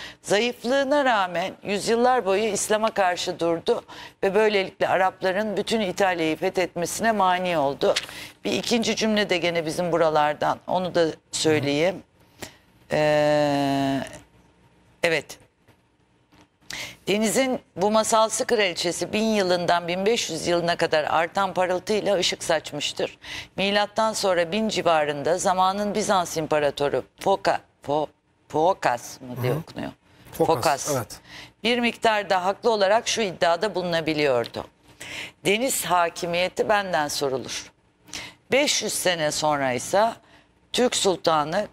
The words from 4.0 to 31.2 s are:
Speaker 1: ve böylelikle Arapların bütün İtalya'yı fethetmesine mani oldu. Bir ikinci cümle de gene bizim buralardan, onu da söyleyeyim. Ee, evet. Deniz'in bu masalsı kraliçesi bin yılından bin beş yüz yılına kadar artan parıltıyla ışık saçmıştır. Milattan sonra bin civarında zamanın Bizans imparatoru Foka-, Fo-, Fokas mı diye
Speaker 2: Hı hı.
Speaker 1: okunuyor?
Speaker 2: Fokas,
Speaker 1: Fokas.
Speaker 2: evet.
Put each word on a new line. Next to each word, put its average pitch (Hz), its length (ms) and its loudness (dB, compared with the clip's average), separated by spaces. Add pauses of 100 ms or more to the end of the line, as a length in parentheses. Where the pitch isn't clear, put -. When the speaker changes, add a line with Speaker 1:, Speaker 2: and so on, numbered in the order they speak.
Speaker 1:
ve 190 120 2
böylelikle 202 540 2
Arapların 185 680 0
bütün 214 240 -2
İtalya'yı 180 560 0
fethetmesine 180 760 -2
mani 180 460 2
oldu. 143 360 0 (500)
Bir 196 80 -2
ikinci 220 440 0
cümle 208 340 0
de 185 80 2
gene 170 280 0
bizim 165 260 -2
buralardan, 151 760 2
onu 180 280 -2
da 170 120 4 (260)
söyleyeyim. 151 720 0 (880)
Ee, 147 1080 2 (1040)
evet. 160 360 0 (1700)
Deniz'in 220 500 0 (180)
bu 196 140 2
masalsı 220 540 2
kraliçesi 175 680 0
bin 214 120 2
yılından 175 640 2
bin 185 180 -2
beş 233 240 0
yüz 160 160 -4
yılına 170 300 2
kadar 160 280 2
artan 170 500 0
parıltıyla 185 640 0
ışık 185 280 -2
saçmıştır. - 760 -4 (380)
Milattan 202 560 0
sonra 175 400 0
bin 220 160 0
civarında 156 720 0
zamanın 190 560 0
Bizans 190 420 0
imparatoru 143 680 0 (160)
Foka-, 190 400 2 (260)
Fo-, 147 200 -2 (420)
Fokas 151 720 0
mı 127 220 -10
diye 123 100 0
Speaker 2:
Hı 143 40 0
hı. 160 40 -6
Speaker 1:
okunuyor? - 300 -10 (420)
Speaker 2:
Fokas, 160 240 2
Speaker 1:
Fokas. 139 400 0
Speaker 2:
evet. - 240 -8 (440)